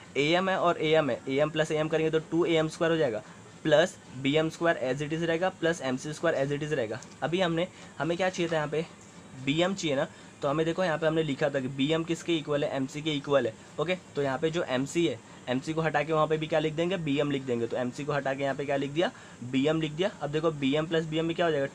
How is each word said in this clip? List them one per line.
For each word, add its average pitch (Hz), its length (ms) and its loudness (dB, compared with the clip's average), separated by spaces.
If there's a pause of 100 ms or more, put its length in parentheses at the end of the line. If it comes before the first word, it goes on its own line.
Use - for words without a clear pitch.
(180)
एएम 170 320 4
है 190 100 2
और 170 200 2
एएम 156 300 4
है, 113 100 -2 (100)
एएम 147 200 2
प्लस 156 220 0
एएम 156 160 0
करेंगे 156 240 2
तो 160 100 4
टू 165 240 2
ए 170 80 2
एम 160 140 4
स्क्वायर 165 240 0
हो 165 60 2
जाएगा, 120 240 0 (420)
plus 156 320 6 (220)
बीएम 147 320 2
square 165 360 0
as 131 160 0
it 151 120 -4
is 160 80 -2
रहेगा, 165 300 0
plus 165 300 0
एमसी 131 320 -4
square 160 240 0
as 139 160 0
it 143 100 -2
is 151 100 -4
रहेगा। 113 260 -2 (240)
अभी 156 180 0
हमने, 170 260 2 (320)
हमें 160 180 0
क्या 185 120 0
चाहिए 170 220 -2
था 165 40 0
यहाँ 151 120 0
पे, 156 180 -2 (600)
बीएम 170 280 2
चाहिए 156 220 -2
ना, 151 120 0 (340)
तो 147 60 0
हमें 156 180 2
देखो 165 180 0
यहाँ 156 140 0
पे 160 100 0
हमने 160 160 2
लिखा 143 260 0
था 139 100 -2
कि 127 100 -2
बीएम 147 340 0
किसके 165 340 -2
equal 147 260 -2
है, 139 120 -2
एमसी 135 260 -4
के 156 100 -2
इक्वल 139 340 2
है। 113 80 -2 (260)
ओके, 170 160 0 (200)
तो 147 60 -2
यहाँ 139 160 0
पे 160 140 0
जो 170 140 -2
एमसी 139 400 0
है, 120 120 0 (320)
एमसी 131 240 -2
को 160 80 0
हटा 151 220 2
के 156 100 -4
वहाँ 156 140 4
पे 156 100 2
भी 156 100 -4
क्या 156 120 2
लिख 156 140 0
देंगे, 175 260 0
बीएम 147 320 0
लिख 135 120 -2
देंगे। 117 240 0
तो 110 100 -4
एमसी 123 280 -4
को 147 80 -2
हटा 139 200 0
के 139 100 -6
यहाँ 139 120 0
पे 143 100 -4
क्या 139 100 -2
लिख 139 160 -2
दिया, 180 200 0 (320)
बीएम 139 380 2
लिख 156 100 -2
दिया। 180 200 -2 (100)
अब 147 100 -4
देखो 156 220 0
बीएम 143 320 0
प्लस 165 200 0
बीएम 160 200 -2
में 165 100 -2
क्या 175 100 2
हो 165 60 2
जाएगा, 139 240 0